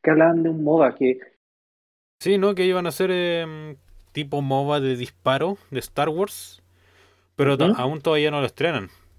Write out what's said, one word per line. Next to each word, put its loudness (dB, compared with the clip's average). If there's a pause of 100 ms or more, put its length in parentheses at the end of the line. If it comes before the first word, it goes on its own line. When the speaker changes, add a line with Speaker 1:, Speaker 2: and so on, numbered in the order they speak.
Speaker 1:
que 4
hablaban 4
de 0
un -4
moba 4
que 0 (1040)
Speaker 2:
Sí, 2
¿no? 2
Que 0
iban 0
a -2
hacer, -2
em, -4 (360)
tipo -6
moba 0
de 0
disparo -4 (140)
de -6
Star -4
Wars, -8 (760)
pero 2
to-, 2
Speaker 1:
Ujú. -2
Speaker 2:
aún -2
todavía 2
no -4
lo -2
estrenan. -4 (300)